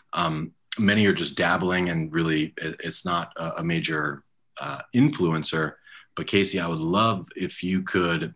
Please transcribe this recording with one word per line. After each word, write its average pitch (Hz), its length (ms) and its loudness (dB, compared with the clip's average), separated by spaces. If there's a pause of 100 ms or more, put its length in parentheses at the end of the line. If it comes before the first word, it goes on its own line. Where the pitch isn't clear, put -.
(140)
Um, 160 380 -2 (260)
many 208 300 6
are 92 60 6
just 80 220 -2
dabbling 90 540 2
and 80 240 -2
really 78 480 0
it, 80 220 -8
it's 82 200 -2
not 85 320 -2
a, 82 260 -6
a - 20 -6
major, 78 600 -2 (380)
uh, - 200 -8 (140)
influencer. 80 800 2 (420)
But - 100 -8
Casey, - 340 2
I 85 60 -2
would 85 140 -4
love 110 560 0
if - 280 -6
you 92 200 0
could, 85 520 0